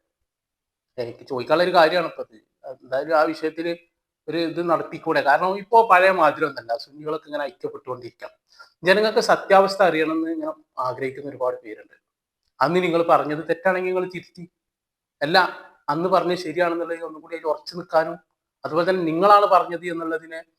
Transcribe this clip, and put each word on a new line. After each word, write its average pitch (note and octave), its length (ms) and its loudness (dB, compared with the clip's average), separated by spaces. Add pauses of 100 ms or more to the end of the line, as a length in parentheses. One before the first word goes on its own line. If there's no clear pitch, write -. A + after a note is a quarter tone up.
(1000)
എനിക്ക് A#2+ 280 -12
ചോദിക്കാനുള്ള C#3 380 0
ഒരു F3+ 100 0
കാര്യമാണ് E3+ 320 4
ഇപ്പൊ C#3 160 -10
ഇത്. A2 160 -20 (280)
എന്തായാലും C3+ 520 -4
ആ D3+ 40 6
വിഷയത്തിൽ D#3+ 440 -4 (640)
ഒരു D#3 100 -4
ഇത് E3 300 -4
നടത്തിക്കൂടെ? D3+ 520 -2
കാരണം D#3+ 380 2
ഇപ്പോ A3+ 340 4
പഴയ F#3 180 6
മാതിരി D#3 340 2
ഒന്നല്ല, A#2+ 320 -6
സുന്നികളൊക്കെ D3+ 500 -10
ഇങ്ങനെ D3 180 -6
ഐക്യപ്പെട്ടുകൊണ്ടിരിക്കണം. B2+ 920 -12 (460)
ജനങ്ങൾക്ക് G#3+ 380 2
സത്യാവസ്ഥ F#3+ 640 4
അറിയണമെന്ന് D#3+ 480 0
ഇങ്ങനെ D#3 220 -6 (260)
ആഗ്രഹിക്കുന്ന C3+ 520 -8
ഒരുപാട് B2 260 -4
പേരുണ്ട്. - 400 -18 (640)
അന്ന് E3+ 220 2
നിങ്ങൾ E3+ 200 2
പറഞ്ഞത് D3+ 460 0
തെറ്റാണെങ്കിൽ F#3 420 -2
നിങ്ങൾ F#3 180 -2
തിരുത്തി, F3 360 -16 (760)
അല്ല, D#3+ 180 2 (500)
അന്ന് D#3+ 200 -2
പറഞ്ഞത് F3 300 0
ശരിയാണെന്നുള്ളത് E3+ 600 -4
ഒന്നും D#3 200 -14
കൂടി E3 160 -16
അതിൽ E3 100 -10
ഉറച്ചു D3+ 300 -6
നിൽക്കാനും E3+ 380 -2 (500)
അതുപോലെ D#3+ 260 0
തന്നെ F#3 120 0
നിങ്ങളാണ് G3 440 4
പറഞ്ഞത് F3 400 0
എന്നുള്ളതിനെ E3 580 -8 (140)